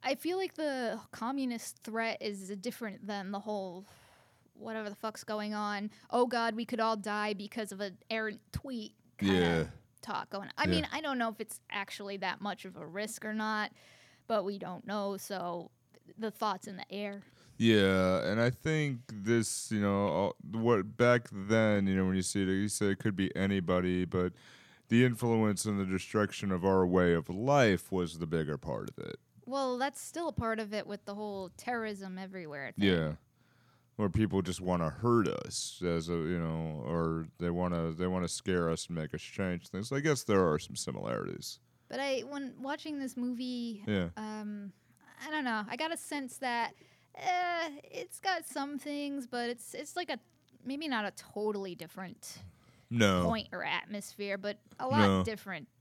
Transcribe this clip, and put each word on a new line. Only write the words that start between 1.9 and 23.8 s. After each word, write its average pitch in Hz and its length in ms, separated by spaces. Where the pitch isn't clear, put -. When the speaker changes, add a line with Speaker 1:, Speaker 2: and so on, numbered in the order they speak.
Speaker 1:
is 196 280
different 202 460
than 202 260
the 202 80
whole 196 460
whatever 220 340
the 208 80
fuck's 220 280
going 214 300
on. 208 360
"Oh 247 160
God, 233 280
we 226 100
could 226 160
all 226 160
die 208 380
because 202 380
of 196 80
an 196 160
errant 220 300
tweet" 233 420
kinda - 160
Speaker 2:
Yeah. 82 300
Speaker 1:
talk - 280
going 196 180
on. - 80
I 294 80
Speaker 2:
Yeah. 294 60
Speaker 1:
mean, 311 220
I 294 80
don't 277 180
know 233 100
if 220 120
it's - 200
actually 202 480
that 190 220
much 196 240
of 190 120
a 160 100
risk 208 380
or 214 100
not, 214 380
but 214 180
we 202 140
don't 185 280
know, 202 300
so 175 540
the 220 120
thought's 202 360
in 202 100
the - 160
air. 202 300
Speaker 2:
Yeah, 95 680
and 104 140
I 120 100
think 147 500
this, 110 580
you 107 100
know, 101 480
uh, 95 300
what 113 380
back 120 360
then, 104 540
you 95 80
know, 95 120
when 92 100
you 95 60
see 98 200
it, 92 60
you 95 200
say 101 220
it 98 80
could 107 180
be 95 200
anybody, 90 680